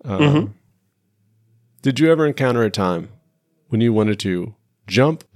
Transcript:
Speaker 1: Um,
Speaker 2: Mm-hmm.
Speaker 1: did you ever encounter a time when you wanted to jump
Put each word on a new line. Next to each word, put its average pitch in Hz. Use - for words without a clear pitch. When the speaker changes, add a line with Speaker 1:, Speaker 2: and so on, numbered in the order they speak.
Speaker 1:
Um, 101
Speaker 2:
Mm-hmm. 147
Speaker 1:
did 131
you 160
ever 156
encounter 127
a 107
time 90
when 113
you 117
wanted 107
to 90
jump 143